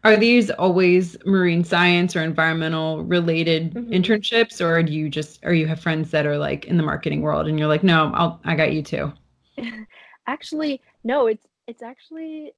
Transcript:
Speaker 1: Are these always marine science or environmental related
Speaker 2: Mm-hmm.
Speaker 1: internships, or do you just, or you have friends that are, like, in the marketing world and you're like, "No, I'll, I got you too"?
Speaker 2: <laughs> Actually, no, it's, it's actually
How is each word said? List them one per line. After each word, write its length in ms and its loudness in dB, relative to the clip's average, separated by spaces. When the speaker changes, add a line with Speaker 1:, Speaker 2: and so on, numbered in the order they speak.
Speaker 1:
Are 120 8
these 340 4
always 640 2
marine 380 2
science 500 2
or 80 -2
environmental 800 -2
related 720 0
Speaker 2:
Mm-hmm. 180 -8
Speaker 1:
internships, 720 0
or 180 2
do 100 0
you 160 -4
just, 360 -10
or 80 0
you 140 2
have 140 -4
friends 320 -2
that 120 0
are, 140 0
like, 280 -4
in 100 0
the 80 4
marketing 360 -4
world 280 -2
and 100 -2
you're 100 0
like, 140 2
"No, 320 4
I'll, 300 0
I 100 -2
got 180 0
you 100 -2
too"? 300 -6
Speaker 2:
<laughs> 300 -12
Actually, 540 -6
no, 220 2
it's, 200 -2
it's 160 -16
actually 760 -16